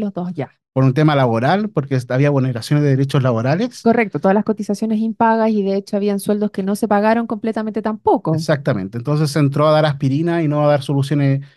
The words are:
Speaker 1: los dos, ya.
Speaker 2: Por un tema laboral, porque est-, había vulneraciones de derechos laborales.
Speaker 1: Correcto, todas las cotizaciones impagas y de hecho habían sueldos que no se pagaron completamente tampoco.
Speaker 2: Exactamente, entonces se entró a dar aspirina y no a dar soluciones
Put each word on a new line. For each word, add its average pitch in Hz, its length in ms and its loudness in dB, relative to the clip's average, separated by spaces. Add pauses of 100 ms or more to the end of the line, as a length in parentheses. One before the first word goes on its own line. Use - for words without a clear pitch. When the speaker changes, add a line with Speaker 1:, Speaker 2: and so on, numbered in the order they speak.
Speaker 1:
los 208 140 -6
dos, 180 180 -6
ya. 139 180 -8 (220)
Speaker 2:
Por 131 120 2
un 131 100 2
tema 151 220 4
laboral, 135 540 2
porque 139 260 -4
est-, 120 140 -4
había 139 200 2
vulneraciones 135 540 0
de 143 60 2
derechos 139 320 2
laborales. 131 600 0
Speaker 1:
Correcto, 226 380 0
todas 196 140 4
las 208 100 0
cotizaciones 214 560 -4
impagas 226 500 2
y 208 120 0
de 196 140 0
hecho 202 200 -4
habían 202 240 0
sueldos 208 300 -2
que - 120 -6
no 190 140 -2
se 233 120 -2
pagaron 220 380 2
completamente 220 560 -4
tampoco. 214 520 0
Speaker 2:
Exactamente, 139 640 -2
entonces 147 340 -2
se 151 100 -2
entró 143 280 2
a 156 40 6
dar 156 120 4
aspirina 147 580 0
y 151 60 0
no 147 160 0
a 147 40 4
dar 143 140 2
soluciones 139 640 0 (120)